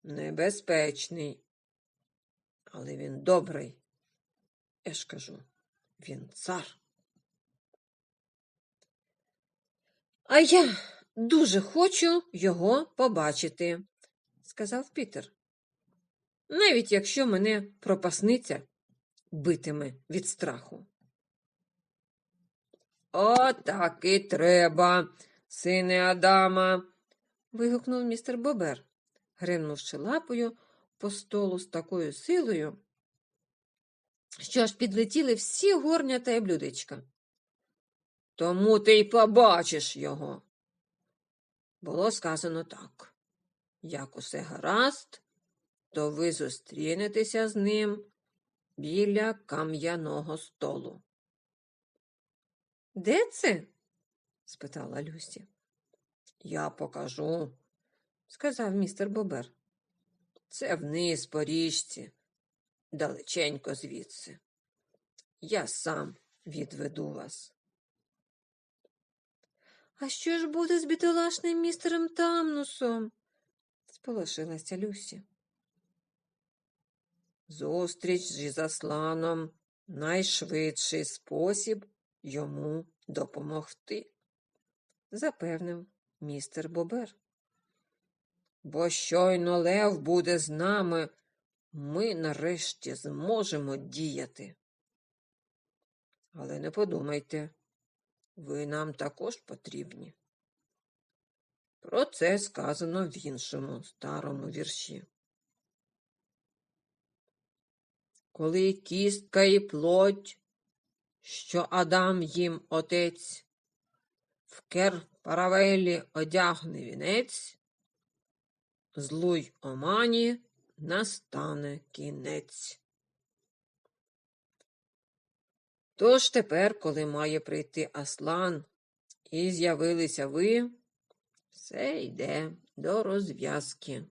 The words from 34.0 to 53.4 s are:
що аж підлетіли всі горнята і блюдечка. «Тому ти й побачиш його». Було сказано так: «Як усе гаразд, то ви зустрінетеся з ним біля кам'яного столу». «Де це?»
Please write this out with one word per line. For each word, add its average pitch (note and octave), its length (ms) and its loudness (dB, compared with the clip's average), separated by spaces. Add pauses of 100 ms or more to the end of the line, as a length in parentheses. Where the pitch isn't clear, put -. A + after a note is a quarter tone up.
що - 200 0
аж A3 120 2
підлетіли A#3 600 0
всі G4 400 2
горнята C4+ 580 2
і A#3 80 2
блюдечка. D3 600 -4 (1300)
«Тому G3 440 4
ти G#3+ 200 10
й G#3+ 60 8
побачиш G#3 920 6
його». C#3+ 460 -8 (1400)
Було F3 300 0
сказано E3 540 -4
так: - 500 -20 (680)
«Як C#3 340 -12
усе - 240 -10
гаразд, G3+ 840 -2 (680)
то D3+ 200 -2
ви D#3+ 220 -2
зустрінетеся G3+ 1160 -2
з G#3+ 80 -8
ним G#3 480 0 (720)
біля G3+ 580 0
кам'яного D#3 1040 -6
столу». - 640 -8 (1900)
«Де C4+ 360 2
це?» G3+ 360 0 (800)